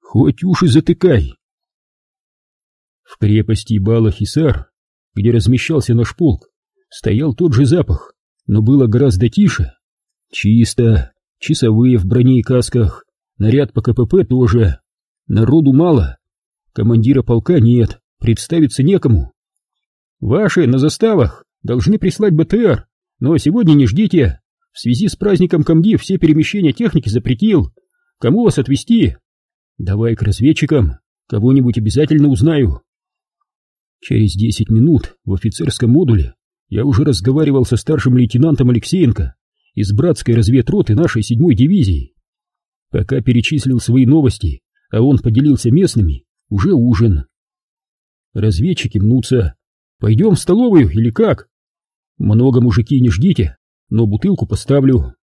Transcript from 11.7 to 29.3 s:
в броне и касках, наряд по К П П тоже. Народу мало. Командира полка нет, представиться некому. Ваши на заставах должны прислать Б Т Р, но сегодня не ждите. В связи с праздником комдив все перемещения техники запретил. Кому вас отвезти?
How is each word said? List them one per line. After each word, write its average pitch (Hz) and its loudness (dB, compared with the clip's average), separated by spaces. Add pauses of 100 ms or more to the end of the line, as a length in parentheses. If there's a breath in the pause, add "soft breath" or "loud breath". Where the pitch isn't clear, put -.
в 92 -2
броне 123 2
и - -4
касках, 120 -2 (340)
наряд 123 0
по 107 -4
К 117 -2
П 120 0
П 180 2
тоже. 117 0 (480)
Народу 135 2
мало. 131 2 (540)
Командира 120 0
полка 120 0
нет, 117 2 (200)
представиться 135 -2
некому. 139 0 (880)
Ваши 165 0
на 131 0
заставах 156 -2 (180)
должны 127 -2
прислать 190 -2
Б 160 2
Т 190 -4
Р, 190 0 (320)
но 151 0
сегодня 165 2
не 139 4
ждите. 135 0 (320)
В - -20
связи 123 -2
с - -8
праздником 180 0
комдив 170 2
все 190 -4
перемещения 156 0
техники 165 -4
запретил. 123 -2 (480)
Кому 196 0
вас 190 0
отвезти? 143 -2 (640)